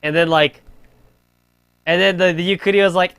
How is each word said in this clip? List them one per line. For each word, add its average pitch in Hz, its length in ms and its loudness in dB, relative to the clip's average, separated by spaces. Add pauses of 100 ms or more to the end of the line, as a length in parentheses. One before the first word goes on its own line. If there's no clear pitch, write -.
And 151 120 -6
then, 165 140 0
like, 156 340 0 (1200)
and 170 140 0
then 190 160 0
the, 185 160 2
the 175 240 -4
Yukuri 196 260 0
was 190 120 0
like, 180 240 -2